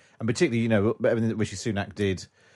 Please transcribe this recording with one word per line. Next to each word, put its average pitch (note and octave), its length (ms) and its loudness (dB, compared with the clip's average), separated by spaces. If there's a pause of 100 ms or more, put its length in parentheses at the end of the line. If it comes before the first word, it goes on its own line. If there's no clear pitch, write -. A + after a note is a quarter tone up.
(180)
And A2+ 100 -6
particularly, A#2+ 340 2
you A#2 80 0
know, A2 340 4
everything A2+ 240 2
that G#2+ 80 -2
Rishi G#2 220 -4
Sunak G2+ 360 -4
did F#2+ 320 -2 (300)